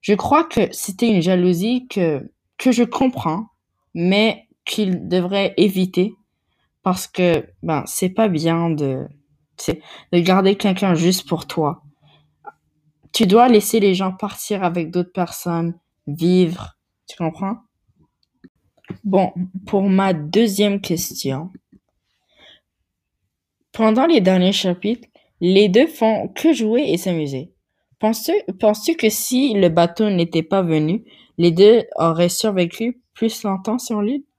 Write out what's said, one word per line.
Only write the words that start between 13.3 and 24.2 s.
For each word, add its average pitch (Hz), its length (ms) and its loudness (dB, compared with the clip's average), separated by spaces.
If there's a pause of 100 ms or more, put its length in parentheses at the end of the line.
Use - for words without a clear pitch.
laisser 226 320 4
les 196 160 2
gens 190 160 -2
partir 196 520 -8
avec 170 280 -4
d'autres 175 200 -4
personnes, 170 640 -4 (320)
vivre, 170 720 0 (300)
tu - 100 -20
comprends ? 190 400 -6 (1500)
Bon, 190 300 0 (320)
pour 196 240 0
ma 190 240 2
deuxième 196 680 0
question. 160 680 -6 (2250)
Pendant 220 340 2
les 330 160 4